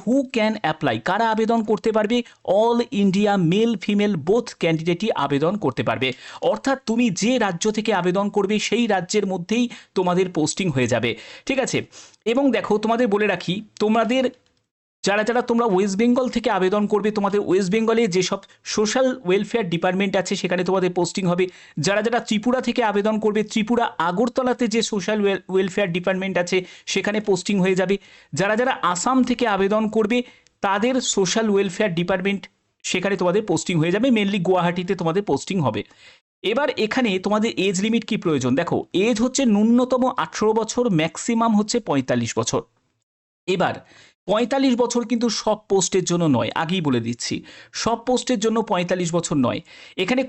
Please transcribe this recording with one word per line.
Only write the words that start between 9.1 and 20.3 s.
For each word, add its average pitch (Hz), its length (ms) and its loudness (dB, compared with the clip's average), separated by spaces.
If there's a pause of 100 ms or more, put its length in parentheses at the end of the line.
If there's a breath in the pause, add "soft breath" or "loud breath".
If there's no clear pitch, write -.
মধ্যেই 190 380 -2 (300 loud breath)
তোমাদের 185 320 2 (100)
পোস্টিং 156 380 -2
হয়ে 123 200 0
যাবে, 117 160 0 (360 loud breath)
ঠিক 262 180 -2
আছে? 151 140 -2 (540 loud breath)
এবং 277 120 2 (120)
দেখো 208 220 -2
তোমাদের 226 300 0
বলে 208 180 2
রাখি, 185 280 -2 (280)
তোমাদের 226 420 2 (800)
যারা 208 180 2
যারা 233 200 0
তোমরা 233 240 2
ওয়েস্ট 196 320 2
বেঙ্গল 240 300 2
থেকে 233 220 -2
আবেদন 190 360 2
করবে, 208 240 0
তোমাদের 202 380 0
ওয়েস্ট 185 260 2
বেঙ্গলে 226 340 2
যেসব 185 320 0 (240 soft breath)
সোশ্যাল 214 420 0 (180)
ওয়েলফেয়ার 202 500 0
ডিপার্টমেন্ট 185 420 0
আছে 185 200 -2